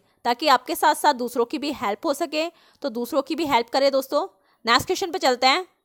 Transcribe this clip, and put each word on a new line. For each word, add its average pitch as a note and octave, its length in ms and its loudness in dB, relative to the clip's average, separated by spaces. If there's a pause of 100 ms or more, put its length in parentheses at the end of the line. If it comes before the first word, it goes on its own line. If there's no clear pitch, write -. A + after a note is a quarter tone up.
(240)
ताकि B3 240 0
आपके C#4+ 260 4
साथ D4+ 200 2
साथ D4+ 200 2
दूसरों A#3+ 300 -4
की C4 140 -6
भी C#4+ 140 -4
हेल्प G#3+ 340 -4
हो D#4 80 0
सके, D#4 320 -4 (360)
तो C#4+ 60 -4
दूसरों A#3+ 340 -4
की D#4+ 120 -6
भी D#4 120 -2
हेल्प A#3 240 0
करें C4+ 220 2
दोस्तों। C#4+ 340 -2 (380)
नेक्स्ट - 220 2
क्वेश्चन F#4 240 -4
पे D#4+ 80 -6
चलते B3+ 280 2
हैं। E4+ 200 2 (180)